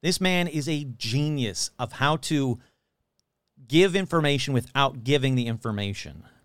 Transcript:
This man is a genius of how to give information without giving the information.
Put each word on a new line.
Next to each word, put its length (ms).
This 180
man 280
is 200
a 160
genius 800
of 140
how 240
to 420
give 280
information 580
without 500
giving 300
the 120
information. 800